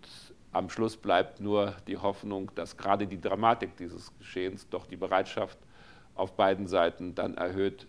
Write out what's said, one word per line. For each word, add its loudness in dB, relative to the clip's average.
am 0
Schluss -2
bleibt 2
nur 2
die -6
Hoffnung, -4
dass -8
gerade 2
die -8
Dramatik 2
dieses -14
Geschehens -6
doch -6
die -14
Bereitschaft 0
auf -2
beiden 4
Seiten 0
dann -4
erhöht, -2